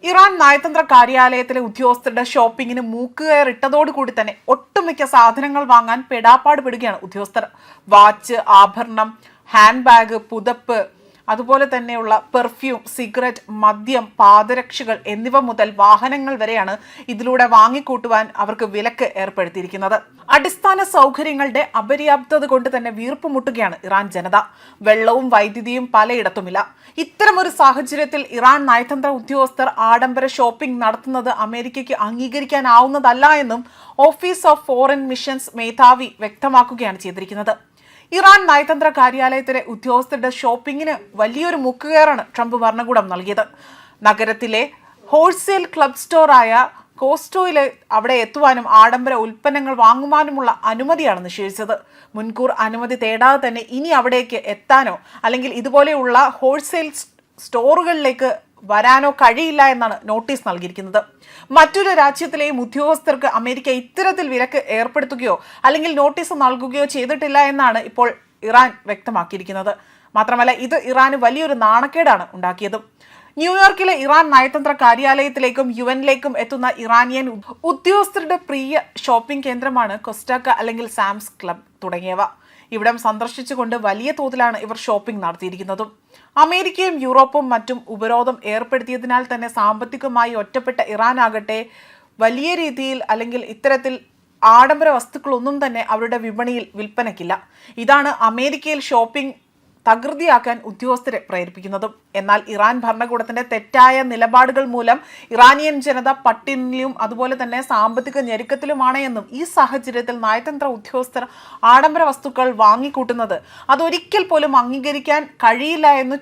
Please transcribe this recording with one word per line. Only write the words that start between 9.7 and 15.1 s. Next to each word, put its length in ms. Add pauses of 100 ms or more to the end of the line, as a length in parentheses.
ബാഗ്, 320
പുതപ്പ്, 680 (440)
അതുപോലെ 480
തന്നെയുള്ള 460 (120)
പെർഫ്യൂം, 440 (160)
സിഗരറ്റ്, 540
മദ്യം, 580 (120)
പാദരക്ഷകൾ 880
എന്നിവ 320